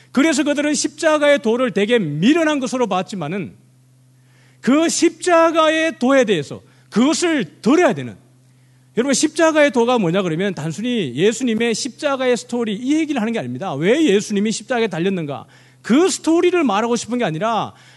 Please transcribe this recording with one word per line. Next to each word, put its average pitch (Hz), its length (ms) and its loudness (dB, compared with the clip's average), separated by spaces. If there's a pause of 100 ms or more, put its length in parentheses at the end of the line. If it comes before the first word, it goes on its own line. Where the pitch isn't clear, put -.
(120)
그래서 302 320 2
그들은 294 320 0
십자가의 294 640 2
도를 240 320 0
되게 208 260 0
미련한 254 600 2
것으로 254 260 -2
봤지만은 185 680 -6 (1040)
그 302 300 2
십자가의 330 1080 2
도에 254 280 4
대해서 156 360 -4 (300)
그것을 285 720 0
들어야 294 300 4
되는, 123 220 -10 (800)
여러분, 254 200 0
십자가의 320 560 2
도가 240 260 2
뭐냐 185 240 0
그러면 180 320 -4
단순히 165 600 -6
예수님의 226 580 0
십자가의 254 640 -2
스토리 233 380 -6
이 247 240 -4
얘기를 294 200 -4
하는 220 140 -2
게 226 60 -4
아닙니다. 135 340 -8
왜 208 320 2
예수님이 208 460 0
십자가에 226 360 -4
달렸는가? 165 600 -6 (340)
그 311 300 2
스토리를 349 520 2
말하고 226 320 0
싶은 226 220 -6
게 240 60 -2
아니라 175 500 -2 (240)